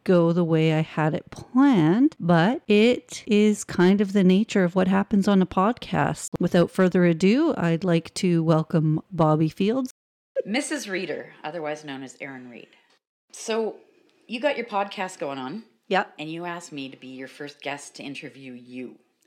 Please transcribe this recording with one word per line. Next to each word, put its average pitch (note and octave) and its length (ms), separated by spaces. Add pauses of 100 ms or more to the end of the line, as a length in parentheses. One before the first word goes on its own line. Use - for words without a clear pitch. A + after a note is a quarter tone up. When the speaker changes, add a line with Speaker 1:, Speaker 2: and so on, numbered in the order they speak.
Speaker 1:
go E3+ 300
the F3 100
way D#3+ 300
I D#3 80
had D#3 320
it - 180
planned, B3 880
but F3 480
it G#3+ 580
is G#3 380
kind F#3+ 380
of G3 100
the G3+ 120
nature F#3 420
of F3 100
what F#3 140
happens G3 400
on G3 120
a F3+ 40
podcast. E3+ 920
Without F3 340
further F#3 340
ado, G3 500
I'd E3 300
like E3+ 300
to E3+ 280
welcome D#3 580 (100)
Bobby D#3+ 360
Fields. A3+ 440 (540)
Speaker 2:
Missus B3 440
Reeder, D#3+ 420 (100)
otherwise D3+ 440
known C#3 180
as B2+ 160
Aaron C3 300
Reed. A#2 180 (640)
So, A3 460 (500)
you A#3+ 140
got C#4+ 160
your A#3 80
podcast G3 520
going C#3 200
on. C#3 260 (240)
Speaker 1:
Yep. - 320
Speaker 2:
And D3+ 100
you E3 140
asked F3 300
me C3+ 160
to B2+ 80
be B2+ 100
your C3 220
first C#3+ 320
guest C#3 340
to - 80
interview C3 480
you. B2 460 (300)